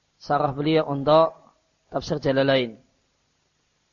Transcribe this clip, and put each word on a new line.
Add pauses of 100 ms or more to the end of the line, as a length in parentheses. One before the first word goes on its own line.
(160)
Sarah
beliau
untuk (580)
tafsir
Jalalain. (1080)